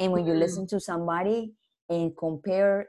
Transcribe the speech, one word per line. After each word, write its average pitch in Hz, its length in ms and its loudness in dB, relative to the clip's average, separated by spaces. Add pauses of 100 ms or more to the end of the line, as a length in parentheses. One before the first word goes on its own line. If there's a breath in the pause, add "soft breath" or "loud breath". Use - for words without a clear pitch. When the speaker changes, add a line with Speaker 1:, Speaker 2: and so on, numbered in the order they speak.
Speaker 1:
And 185 120 2
when 175 140 2
you 165 60 4
Speaker 2:
Mm. 160 60 4
Speaker 1:
listen 180 300 0
to 202 120 0
somebody 185 720 -2 (380)
and 170 260 -2
compare 190 720 0